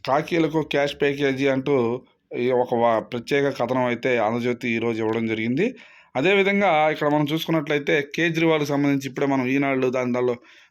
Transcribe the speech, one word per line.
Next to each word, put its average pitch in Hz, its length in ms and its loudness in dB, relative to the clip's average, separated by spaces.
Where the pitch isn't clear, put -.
కాకీలకు 160 560 0
క్యాష్ 143 380 -2
ప్యాకేజీ 139 460 0
అంటూ 131 560 0
ఈ 123 140 0
ఒక 123 240 0
వా-, 117 280 2
ప్రత్యేక 135 560 -2
కథనం 127 260 0
అయితే 120 320 0
ఆంధ్రజ్యోతి 117 520 -2
ఈరోజు 113 340 -2
ఇవ్వడం 113 240 -2
జరిగింది. 120 480 -2
అదేవిధంగా 190 760 2
ఇక్కడ 151 180 -2
మనం 147 240 2
చూసుకున్నట్లయితే 151 800 0
కేజ్రీవాల్కి 160 520 0
సంబంధించి 139 420 0
ఇప్పుడే 139 180 -2
మనం 135 200 0
ఈనాడులో 131 440 0
దాని, 123 220 -2
దానిలో 123 240 0